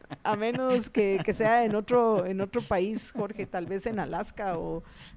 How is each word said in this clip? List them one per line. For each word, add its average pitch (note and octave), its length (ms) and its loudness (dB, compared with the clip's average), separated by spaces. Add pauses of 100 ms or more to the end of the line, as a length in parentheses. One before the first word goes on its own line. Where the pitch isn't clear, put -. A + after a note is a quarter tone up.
(240)
a G#3+ 120 0
menos A#3+ 540 0
que, G3 340 2
que G#3+ 100 0
sea A3+ 300 4
en G#3+ 120 2
otro, A3 500 4
en F#3+ 160 -2
otro G3+ 200 -2
país, G3+ 540 -2
Jorge, G#3 300 -6
tal F3+ 220 -6
vez F#3+ 180 -4
en A3+ 140 -2
Alaska F#3 580 -4
o E3 260 -6 (340)